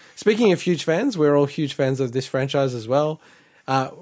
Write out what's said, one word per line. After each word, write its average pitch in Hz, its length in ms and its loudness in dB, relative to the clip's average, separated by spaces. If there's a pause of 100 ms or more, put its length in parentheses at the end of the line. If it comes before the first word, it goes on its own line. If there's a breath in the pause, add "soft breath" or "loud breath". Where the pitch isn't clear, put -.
(160 loud breath)
Speaking 214 360 4
of 165 100 0
huge 175 220 0
fans, 202 340 0
we're 147 180 4
all 143 100 4
huge 139 280 -6
fans 135 260 -2
of 127 120 -4
this 131 140 -4
franchise 135 480 -2
as 110 140 -10
well. 151 320 0 (480 soft breath)
Uh, 135 220 -2 (120)